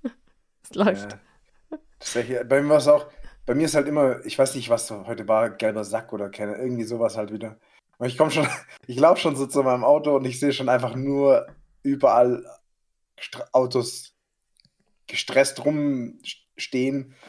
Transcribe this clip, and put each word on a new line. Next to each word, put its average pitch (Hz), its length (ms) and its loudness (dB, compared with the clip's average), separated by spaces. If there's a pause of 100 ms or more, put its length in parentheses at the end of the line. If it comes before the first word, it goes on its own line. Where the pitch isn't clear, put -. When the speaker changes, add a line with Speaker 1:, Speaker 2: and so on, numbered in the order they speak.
(640)
Speaker 1:
Es - 140 -20
läuft. 101 360 0
Speaker 2:
Ja. - 60 -18 (800)
Das - 100 -12
ist - 60 -8
ja 120 80 -2
hier, 120 220 -4
bei 135 180 2
mir 147 80 -2
war's 147 180 4
auch, 147 180 6 (400)
bei 123 80 0
mir 151 120 2
ist 147 80 -2
halt 143 140 2
immer, 143 360 0
ich - 140 -12
weiß 135 160 2
nicht, 120 160 -6
was 113 160 0
so 101 200 -12
heute 113 220 -10
war, 110 220 2
gelber 107 340 -4
Sack 107 280 -8
oder 101 180 -6
keine, 104 260 -8
irgendwie 123 280 -6
sowas 113 320 -4
halt 104 160 -8
wieder. 110 260 -12 (400)
Aber 120 80 -4
ich 123 100 -6
komm 156 140 4
schon, 151 160 0 (200)
<laughs> - 200 -20
ich 123 120 -8
lauf 170 200 6
schon 156 180 0
so 135 100 -2
zu 139 180 0
meinem 127 200 2
Auto 147 320 4
und 131 80 0
ich 127 160 -6
sehe 143 120 0
schon 135 160 -4
einfach 123 260 0
nur 139 520 2 (360)
überall 123 640 4 (720)
Stra-, - 340 -14
Autos 127 600 -2 (960)
gestresst - 560 0
rumstehen 135 1500 -6 (140)